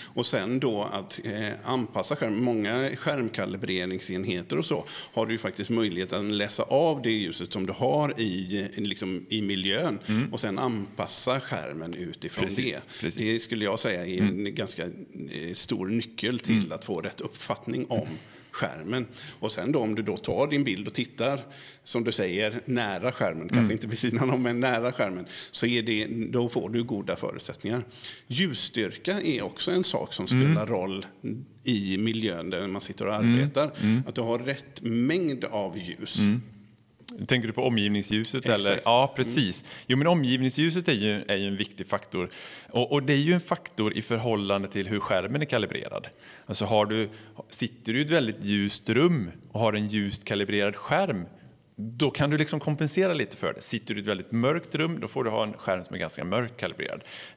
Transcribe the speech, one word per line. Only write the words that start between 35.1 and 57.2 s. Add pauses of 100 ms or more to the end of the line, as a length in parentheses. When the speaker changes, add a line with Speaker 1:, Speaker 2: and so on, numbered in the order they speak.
Speaker 1:
av
ljus.
Speaker 2:
Mm. (840)
Tänker
du
på
omgivningsljuset,
Speaker 1:
Exakt.
Speaker 2:
eller?
Ja,
Speaker 1:
Mm.
Speaker 2:
precis. (220)
Jo,
men
omgivningsljuset
är
ju,
är
ju
en
viktig
faktor. (400)
Och,
och
det
är
ju
en
faktor
i
förhållande
till
hur
skärmen
är
kalibrerad. (380)
Alltså,
har
du, (400)
sitter
du
i
ett
väldigt
ljust
rum (220)
och
har
en
ljust
kalibrerad
skärm, (520)
då
kan
du
liksom
kompensera
lite
för
det.
Sitter
du
i
ett
väldigt
mörkt
rum,
då
får
du
ha
en
skärm
som
är
ganska
mörkt
kalibrerad. (320)